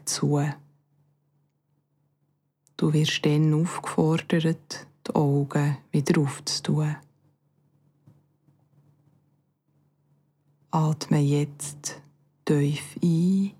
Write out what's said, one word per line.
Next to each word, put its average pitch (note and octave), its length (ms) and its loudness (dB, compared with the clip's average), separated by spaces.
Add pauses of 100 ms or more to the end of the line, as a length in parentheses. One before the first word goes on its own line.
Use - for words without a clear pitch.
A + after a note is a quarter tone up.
zu. D3 420 0 (2250)
Du D#3 160 2
wirst D3+ 320 0
dann D3+ 300 4
aufgefordert, E3 1300 -2 (220)
die - 80 -4
Augen C#3+ 600 2 (160)
wieder D#3 300 2
aufzutun. D3+ 760 -4 (3750)
Atme D#3 500 0
jetzt C#3+ 800 -2 (460)
tief D3 560 0
ein F#3 580 2